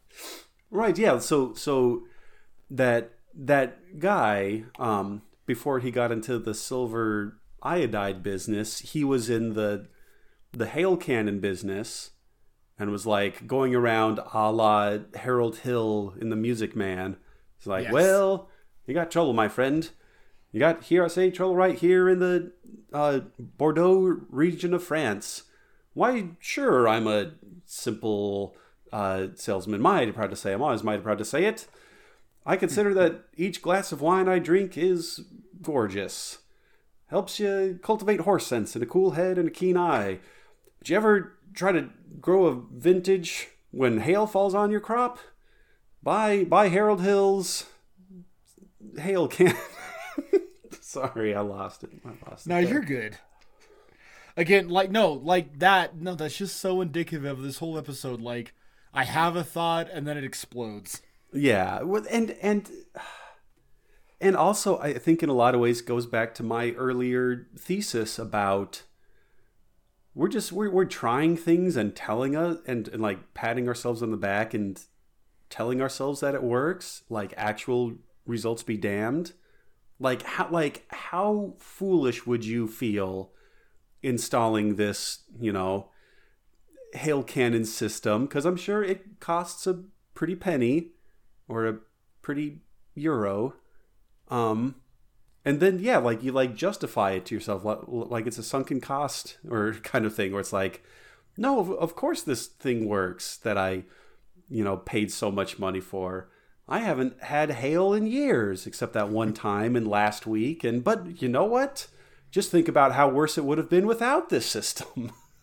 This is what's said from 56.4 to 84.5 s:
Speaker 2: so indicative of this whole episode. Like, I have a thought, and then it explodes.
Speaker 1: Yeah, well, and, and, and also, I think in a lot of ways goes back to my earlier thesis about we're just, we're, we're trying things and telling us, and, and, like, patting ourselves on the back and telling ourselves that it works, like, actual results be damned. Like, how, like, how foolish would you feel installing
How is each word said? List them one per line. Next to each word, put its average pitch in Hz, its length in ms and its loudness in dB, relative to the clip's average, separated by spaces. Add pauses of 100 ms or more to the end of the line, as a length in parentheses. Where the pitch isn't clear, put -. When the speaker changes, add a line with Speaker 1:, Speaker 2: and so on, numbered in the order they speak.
Speaker 2:
so 185 240 -2
indicative 165 440 -4
of 135 160 -6
this 135 160 -8
whole 165 200 -6
episode. 135 440 -8
Like, 120 320 -8 (400)
I 135 100 0
have 160 320 0
a 175 80 -2
thought, 165 480 -2
and 147 160 -8
then 147 100 -6
it 143 60 -8
explodes. 113 800 -12 (320)
Speaker 1:
Yeah, 101 480 2
well, 202 280 -2
and, 226 220 0 (100)
and, 202 280 0 (1500)
and 190 160 6
also, 190 420 2
I 143 140 -2
think 165 300 4
in 147 60 2
a 139 40 2
lot 123 220 6
of 120 60 4
ways 120 200 2
goes 120 240 -4
back 117 300 -2
to 123 80 -8
my 117 280 -2
earlier 123 760 -2 (100)
thesis 180 640 -4
about 101 640 -2 (1300)
we're 139 160 0
just, - 220 -4
we're, 202 200 -2
we're 185 140 4
trying 147 500 0
things 170 400 2
and 104 200 0
telling 131 400 -2
us, 165 220 0 (100)
and, 117 200 -4
and, 110 140 -8
like, 101 320 -4
patting 120 340 -2
ourselves 120 360 -4
on 113 80 -2
the 107 60 -4
back 101 360 -2
and 101 260 -4 (720)
telling 127 320 -4
ourselves 135 400 -4
that 139 140 0
it 131 80 -4
works, 135 640 -2
like, 104 280 -6
actual 117 560 -2 (320)
results 113 380 -4
be 110 140 -4
damned. 110 560 -2 (640)
Like, 127 220 -2
how, - 300 -6
like, 160 380 -2
how 202 680 -4
foolish 151 720 0
would 117 180 0
you 113 220 -2
feel 98 640 -4 (720)
installing 113 720 0